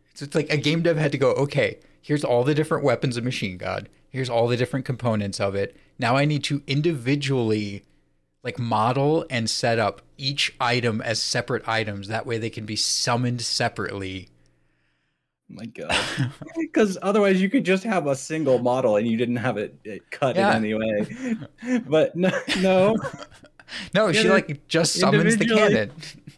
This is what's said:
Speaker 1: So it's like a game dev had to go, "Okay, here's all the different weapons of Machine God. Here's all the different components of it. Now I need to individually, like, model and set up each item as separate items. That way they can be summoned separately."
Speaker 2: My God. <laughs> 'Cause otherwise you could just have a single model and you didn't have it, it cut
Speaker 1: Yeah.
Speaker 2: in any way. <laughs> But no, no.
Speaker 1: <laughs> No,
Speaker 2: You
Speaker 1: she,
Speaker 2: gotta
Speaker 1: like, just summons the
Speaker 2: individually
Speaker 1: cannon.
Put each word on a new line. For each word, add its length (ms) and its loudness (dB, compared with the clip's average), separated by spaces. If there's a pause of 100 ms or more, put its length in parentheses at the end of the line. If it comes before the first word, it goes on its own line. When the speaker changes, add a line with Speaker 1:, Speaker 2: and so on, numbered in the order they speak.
(140)
Speaker 1:
So 100 -12
it's 100 -14
like 180 0
a 40 2
game 260 0
dev 140 2
had 160 0
to 60 -4
go, 140 4
"Okay, 460 0 (220)
here's 240 -2
all 200 4
the 100 2
different 300 0
weapons 320 2
of 80 -6
Machine 340 -4
God. 300 -6 (220)
Here's 180 -4
all 200 4
the 80 2
different 280 -2
components 560 -2
of 140 0
it. 220 -2 (220)
Now 180 2
I 100 4
need 180 0
to 220 -2
individually, 1160 0 (600)
like, 160 -8
model 720 2
and 180 -2
set 300 0
up 240 -2 (160)
each 420 -4
item 400 0
as 220 -4
separate 440 -4
items. 420 -4
That 180 -4
way 120 -4
they 120 -4
can 160 -12
be 100 -6
summoned 680 -2
separately." 840 -4 (1200)
Speaker 2:
My 180 -14
God. 280 -8 (460)
<laughs> 320 -8
'Cause 300 2
otherwise 400 4
you 80 2
could 140 2
just 200 0
have 220 0
a 100 0
single 420 0
model 380 2
and 100 2
you 120 0
didn't 180 0
have 220 -2
it, 260 -8
it 260 -14
cut 260 -2
Speaker 1:
Yeah. 200 4
Speaker 2:
in 80 0
any 100 -2
way. 600 -2 (440)
<laughs> 60 -12
But 300 2
no, 140 2 (300)
no. 400 4
Speaker 1:
<laughs> 60 -6 (880)
No, 140 4
Speaker 2:
You 60 2
Speaker 1:
she, 100 4
Speaker 2:
gotta 100 6
Speaker 1:
like, 340 -2
just 260 2
summons 300 4
the 60 4 (140)
Speaker 2:
individually 280 4
Speaker 1:
cannon. 200 0 (460)